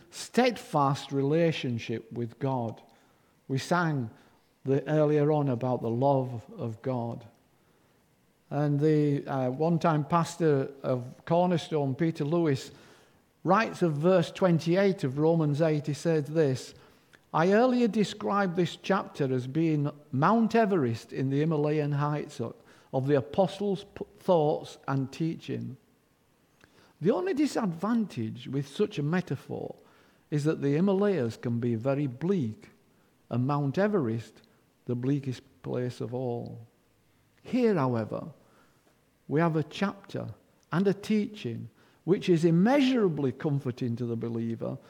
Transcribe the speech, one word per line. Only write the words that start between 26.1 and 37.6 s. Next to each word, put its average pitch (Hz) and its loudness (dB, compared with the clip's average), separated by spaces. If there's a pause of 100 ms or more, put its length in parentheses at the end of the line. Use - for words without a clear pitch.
The 170 2
only 370 0
disadvantage 196 -2
with 139 -4
such 202 -4
a 147 -2
metaphor 147 -4 (540)
is 147 -2
that 156 0
the 143 2
Himalayas 185 2
can 117 -4
be 120 0
very 135 -2
bleak, 131 -4 (600)
and 123 -2
Mount 143 -2
Everest, 156 -2 (440)
the 123 -2
bleakest 135 -2 (200)
place 123 -6
of 117 -8
all. 120 -8 (840)
Here, 233 2